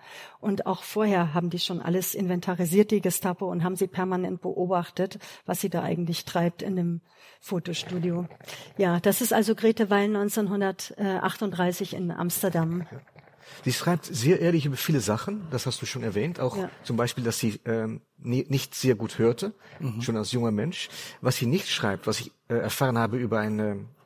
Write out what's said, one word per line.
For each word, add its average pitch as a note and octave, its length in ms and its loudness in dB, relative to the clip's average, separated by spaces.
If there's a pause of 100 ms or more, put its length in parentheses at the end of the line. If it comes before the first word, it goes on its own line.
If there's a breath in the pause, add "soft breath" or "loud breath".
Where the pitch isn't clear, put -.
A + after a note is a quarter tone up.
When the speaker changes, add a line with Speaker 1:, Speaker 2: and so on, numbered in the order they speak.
(400 loud breath)
Speaker 1:
Und G3+ 260 0
auch F#3 180 -2
vorher F#3+ 500 2
haben F3 160 2
die F3 100 -2
schon F3 220 -2
alles F#3 340 0
inventarisiert, F3+ 760 2
die G#3 100 4
Gestapo, F#3 480 -2
und F3 140 0
haben F#3 120 0
sie F#3+ 120 0
permanent F#3 540 -2
beobachtet, F3+ 800 -2 (260 loud breath)
was F#3 160 -2
sie G3 80 -2
da E3+ 120 -2
eigentlich E3+ 440 -2
treibt F3 360 0
in G3 140 -2
dem F3 260 0 (400 loud breath)
Fotostudio. F3 840 -4 (500 loud breath)
Ja, F3 220 4
das G3 220 4
ist A#3 120 2
also G#3+ 220 4
Grete A3 340 4
Weil G3+ 200 4
neunzehnhundertachtunddreißig G3 1800 0
in F3 180 -2
Amsterdam. E3+ 800 0
Speaker 2:
Ja. C3 80 -12 (640 loud breath)
Sie C3 80 0
schreibt - 340 0
sehr D3+ 360 4
ehrlich E3 240 4
über C#3 100 -2
viele D3 240 2
Sachen, D#3+ 520 -2
das B2+ 140 -2
hast - 160 -4
du A#2 40 -6
schon A#2+ 180 -6
erwähnt, G#3 380 -2
auch C3 160 -2
Speaker 1:
Ja. F#3 120 -2 (140)
Speaker 2:
zum A#2 140 -2
Beispiel, A#2+ 260 0
dass A2+ 160 0
sie, G#2 260 0
ähm, A2+ 360 -2 (160)
nie, B2+ 320 -2
nicht C3+ 260 -2
sehr B2+ 200 4
gut G#2+ 240 -4
hörte, A#2 340 2 (260 loud breath)
Speaker 3:
Mhm. A#2 220 -6
Speaker 2:
schon A#2 160 -2
als G#2 160 -4
junger A#2 180 2
Mensch. A2+ 380 -2 (320 loud breath)
Was B2+ 160 2
sie - 80 0
nicht D3+ 240 0
schreibt, G2 380 -2
was A2 120 0
ich, - 120 -10 (180)
äh, A#2 60 0
erfahren A#2 420 2
habe A2+ 200 2
über A2+ 220 0
ein, G#2+ 200 0
ähm, G#2 300 -2 (160)